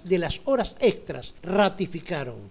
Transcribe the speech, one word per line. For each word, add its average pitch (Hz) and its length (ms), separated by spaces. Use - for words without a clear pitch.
de 180 140
las 170 260
horas 254 340
extras, - 540
ratificaron. 175 920